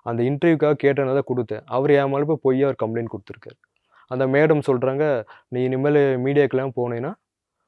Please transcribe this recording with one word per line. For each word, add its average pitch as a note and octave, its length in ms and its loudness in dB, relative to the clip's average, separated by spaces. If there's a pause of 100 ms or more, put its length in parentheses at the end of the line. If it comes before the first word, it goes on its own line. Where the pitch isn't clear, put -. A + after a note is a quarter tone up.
அந்த A#2+ 200 -2
இன்டர்வியூக்காக D3 600 2
கேட்டனால C#3 300 2
தான் C#3 160 0
கொடுத்தேன். A2+ 380 -4
அவர் C3+ 240 0
என் C#3 200 4
மேல C#3+ 140 -2
போய் D3+ 180 -2
பொய்யா C3+ 240 2
ஒரு C3 100 -2
கம்ப்ளைண்ட் A2+ 360 -6
கொடுத்துருக்காரு. - 440 -16 (540)
அந்த C3 160 -2
மேடம் D3 400 2
சொல்றாங்க, C3+ 380 0 (440)
"நீ B2+ 160 -4
இனிமேல் C3+ 540 2
மீடியாக்கெல்லாம் C3+ 580 0
போனேன்னா B2 360 -4 (540)